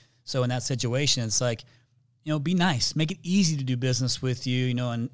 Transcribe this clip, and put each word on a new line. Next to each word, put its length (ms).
So 180
in 60
that 160
situation, 580
it's 180
like, 240
you 80
know, 80
be 140
nice, 420
make 160
it 100
easy 340
to 60
do 140
business 440
with 240
you, 220
you 80
know, 160
and, 240